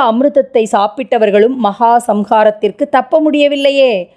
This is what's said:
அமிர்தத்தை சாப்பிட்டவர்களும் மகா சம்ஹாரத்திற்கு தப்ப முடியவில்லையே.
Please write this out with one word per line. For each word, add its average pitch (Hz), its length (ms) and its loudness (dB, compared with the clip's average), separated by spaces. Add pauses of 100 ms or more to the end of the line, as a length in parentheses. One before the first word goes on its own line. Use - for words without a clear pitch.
அமிர்தத்தை 262 600 0
சாப்பிட்டவர்களும் 214 920 0
மகா 233 340 0 (100)
சம்ஹாரத்திற்கு 214 880 -2
தப்ப 262 300 -2
முடியவில்லையே. 277 720 0 (240)